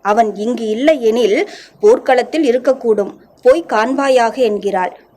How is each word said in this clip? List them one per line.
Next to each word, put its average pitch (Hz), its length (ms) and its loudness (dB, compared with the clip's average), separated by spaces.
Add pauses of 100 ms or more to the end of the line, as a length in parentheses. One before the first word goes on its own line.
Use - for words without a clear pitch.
அவன் 208 340 0
இங்கு 220 320 -6
இல்லை 254 360 0
எனில் 226 460 0 (300)
போர்க்களத்தில் 254 640 2
இருக்கக்கூடும், 240 680 0 (300)
போய் 339 260 4
காண்பாயாக" 254 680 0
என்கிறாள். 196 720 -4 (100)